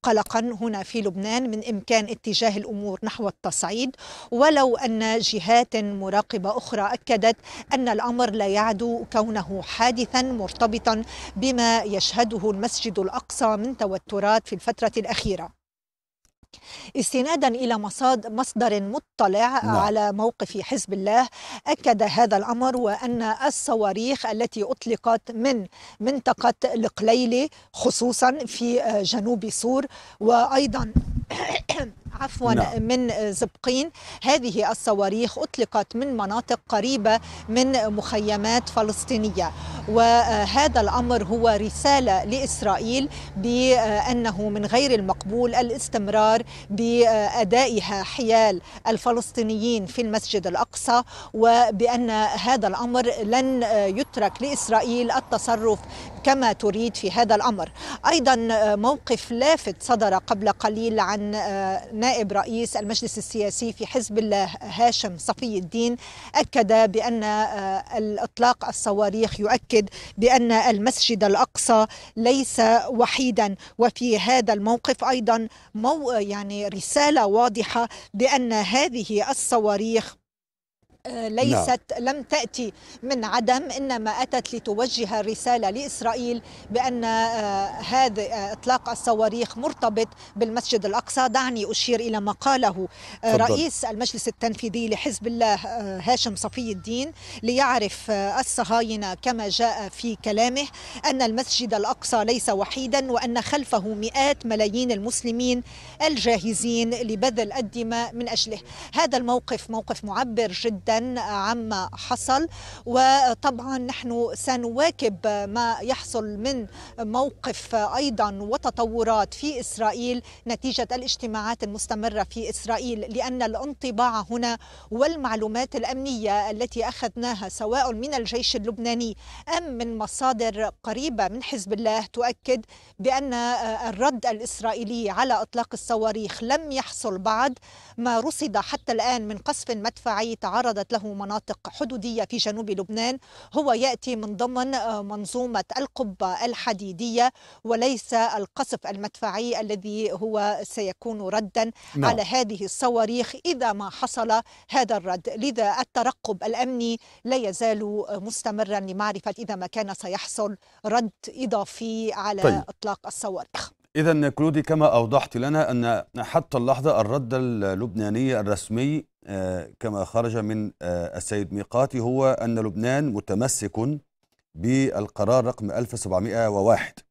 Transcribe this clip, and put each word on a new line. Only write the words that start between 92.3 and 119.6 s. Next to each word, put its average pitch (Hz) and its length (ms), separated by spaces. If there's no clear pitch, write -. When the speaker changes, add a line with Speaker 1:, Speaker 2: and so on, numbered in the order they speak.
Speaker 1:
قاله، 202 560
آه، 220 140
Speaker 2:
تفضل. 226 160
Speaker 1:
رئيس 302 320
المجلس 226 420
التنفيذي 226 600
لحزب 214 380
الله، 226 260
آه، 196 500
هاشم 226 320
صفي 226 360
الدين، 226 400
ليعرف، 247 680
آه، 202 280
الصهاينة 220 760
كما 233 360
جاء 220 400
في 233 260
كلامه 247 520
أن 269 160
المسجد 233 520
الأقصى 214 500
ليس 233 260
وحيدا، 254 600
وأن 233 300
خلفه 240 460
مئات 247 580
ملايين 226 460
المسلمين 240 720
الجاهزين 233 880
لبذل 220 640
الدماء 233 600
من 233 160
أجله. 220 300
هذا 277 240
الموقف 240 520
موقف 226 360
معبر 220 460
جدا 214 440
عما 208 760
حصل، 269 540
وطبعا 254 920
نحن 240 560
سنواكب 240 960
ما 208 540
يحصل 220 560
من 240 300
موقف 247 760
أيضا 214 680
وتطورات 226 920
في 285 260
إسرائيل 240 640